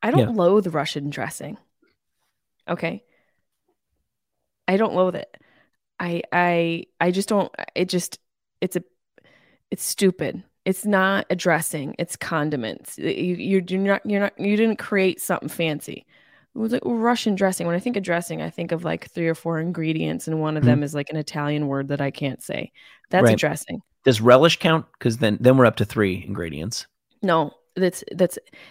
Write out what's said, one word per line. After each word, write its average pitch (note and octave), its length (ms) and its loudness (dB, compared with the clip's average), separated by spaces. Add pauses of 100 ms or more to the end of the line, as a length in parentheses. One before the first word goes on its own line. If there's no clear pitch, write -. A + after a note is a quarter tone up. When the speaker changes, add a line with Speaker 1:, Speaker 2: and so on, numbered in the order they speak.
Speaker 1:
I G#3+ 80 0
don't A#2+ 180 4
Speaker 2:
Yeah. A#3 60 -2
Speaker 1:
loathe F#3+ 380 4
Russian D3 360 -4
dressing. C#3+ 480 -10 (1080)
Okay? E3+ 360 -4 (1600)
I F#3+ 100 4
don't G#3+ 160 2
loathe F3+ 220 2
it. - 200 -10 (640)
I, E3+ 220 -4 (100)
I, E3+ 540 2 (140)
I F3 120 4
just F#3+ 180 0
don't, G3+ 220 0 (220)
it F#3 160 -2
just, - 300 -4 (420)
it's F#3 140 -4
a, E3+ 80 -4 (880)
it's - 120 -8
stupid. F3+ 600 -2 (220)
It's F#3+ 200 -2
not G3 440 2
a F#3 60 0
dressing. D#3+ 640 -2
It's - 160 -6
condiments. D3 800 -6
Y-, - 120 -6
you, F3+ 260 -2
you're, F#3+ 320 0
you're F#3 140 -2
not, G3 240 0
you're G3+ 140 0
not, G3+ 200 -4
you G3+ 180 0
didn't A3 200 2
create F#3+ 440 0
something - 280 -4
fancy. - 560 -6 (500)
It - 40 -10
was A3 120 -2
like A#3+ 140 -2
Russian A#3 500 0
dressing. F#3+ 320 0
When E3+ 80 0
I F3+ 40 0
think A#3+ 180 -4
of G3 60 -4
dressing, E3+ 380 -4
I D#3+ 80 -6
think E3+ 220 -6
of, E3+ 120 -4
like, E3 280 -6
three E3+ 160 -2
or E3 80 0
four E3 240 -4
ingredients, D#3+ 680 -4
and D#3+ 140 -2
one D#3 160 -2
of D3+ 40 0
Speaker 2:
Mm-hmm. - 80 6
Speaker 1:
them D3 140 4
is, D3 120 -6
like, C#3+ 140 -6
an D#3 80 -6
Italian D3 500 -4
word C#3 220 -2
that C#3 120 -2
I C#3 100 -2
can't - 300 -6
say. - 300 -8 (400)
That's F#3 120 4
a - 80 8
Speaker 2:
Right. - 60 4
Speaker 1:
dressing. D#3+ 440 -4 (220)
Speaker 2:
Does A#2 180 4
relish C3 380 8
count? D#3+ 260 2 (140)
'Cause A#2 180 0
then, G#2+ 220 2
then B2+ 180 8
we're B2+ 80 8
up A2 120 6
to G#2+ 80 0
three G2 420 0
ingredients. E2 600 -8 (340)
Speaker 1:
No, E3 300 0 (240)
that's, F3+ 360 -2
that's F3 260 0 (340)